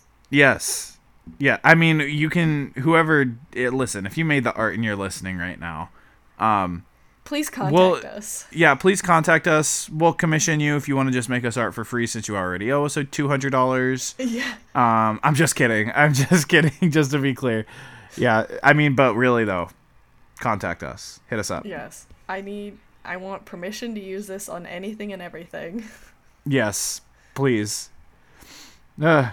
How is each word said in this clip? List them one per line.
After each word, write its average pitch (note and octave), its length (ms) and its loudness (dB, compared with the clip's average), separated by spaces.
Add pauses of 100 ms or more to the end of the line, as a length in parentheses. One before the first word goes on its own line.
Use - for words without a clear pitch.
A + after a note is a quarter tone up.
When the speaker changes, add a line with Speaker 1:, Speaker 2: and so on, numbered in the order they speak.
(320)
Speaker 1:
Yes. - 680 2 (400)
Yeah, C3 260 2
I D#3+ 120 10
mean, E3 240 4
you D3+ 320 -2
can, D3+ 460 0
whoever, D#3 580 2 (200)
eh, B2 140 -2
listen, A2+ 380 -4
if F#2+ 100 -10
you E3 80 0
made C#3+ 180 2
the A#2 120 0
art G#2+ 180 -2
and A2+ 100 -2
you're G#2 120 -2
listening F#2+ 420 -6
right F2 220 -8
now, D#2+ 320 -10 (480)
um, F#2+ 460 0 (380)
Speaker 2:
Please D4 320 -4
Speaker 1:
we'll F3+ 380 4
Speaker 2:
contact B2+ 120 -6 (120)
us. - 340 -12
Speaker 1:
Yeah, D3+ 240 6
please F#3+ 260 2
contact E3 460 4
us. D#3 420 0
We'll D#3+ 220 2
commission D#3 480 0
you D3 160 2
if C#3 140 -4
you C#3 60 0
wanna C3+ 160 2
just B2 180 -2
make B2 160 0
us A#2 100 -2
art A2 200 -2
for A2 100 -6
free A#2 220 -2
since A2 200 -6
you G#2+ 80 -4
already F#2 360 -2
owe C#3+ 120 0
us D3 140 -4
a C#3+ 80 -2
two C#3+ 240 -4
hundred C#3 220 -2
dollars. B2+ 640 0
Speaker 2:
Yeah. B3 380 -4 (180)
Speaker 1:
Um, A2 500 2
I'm D3 120 2
just D3 200 2
kidding. A2+ 360 0
<laughs> - 40 -6
I'm D3 180 4
just C#3+ 360 4
kidding, D#3+ 420 4
just C#3+ 200 2
to D3 80 0
be C3+ 160 0
clear. A2+ 300 -2 (520)
Yeah, A2+ 300 2 (160)
I C#3+ 100 6
mean, D3 220 2
but B2+ 200 2
really, A#2+ 300 2
though, F2+ 240 -4 (680)
contact G2 440 -4
us. - 360 -14 (100)
Hit A#2+ 100 -6
us - 120 -6
up. E2 140 -8
Speaker 2:
Yes. D#3 420 -16 (200)
I G3 140 -10
need, G#3 380 -14 (260)
I F3 120 -10
want F#3+ 280 -12
permission G3+ 500 -10
to G#3 60 -10
use F#3+ 260 -10
this F#3+ 220 -12
on F3 160 -12
anything G#3 480 -12
and F3+ 80 -12
everything. E3+ 680 -12
<laughs> - 40 -20 (520)
Speaker 1:
Yes, A#2+ 560 -2 (340)
please. A2+ 540 -2 (1120)
Uh, D3 320 4